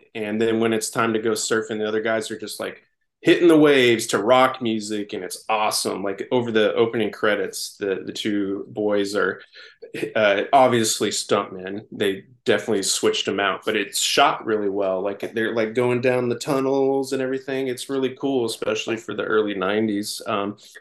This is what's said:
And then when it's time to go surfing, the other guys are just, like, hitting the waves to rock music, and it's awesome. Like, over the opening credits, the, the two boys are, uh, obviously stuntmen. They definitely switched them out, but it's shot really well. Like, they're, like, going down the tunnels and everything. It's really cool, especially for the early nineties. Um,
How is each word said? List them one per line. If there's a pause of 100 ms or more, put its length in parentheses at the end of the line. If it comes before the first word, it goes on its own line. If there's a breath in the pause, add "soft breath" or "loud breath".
(140)
And
then
when
it's
time
to
go
surfing,
the
other
guys
are
just,
like, (360)
hitting
the
waves
to
rock
music,
and
it's
awesome.
Like,
over
the
opening
credits,
the,
the
two
boys
are, (720 loud breath)
uh, (100)
obviously
stuntmen.
They (180)
definitely
switched
them
out,
but
it's
shot
really
well.
Like,
they're,
like,
going
down
the
tunnels
and
everything.
It's
really
cool,
especially
for
the
early
nineties.
Um, (240 loud breath)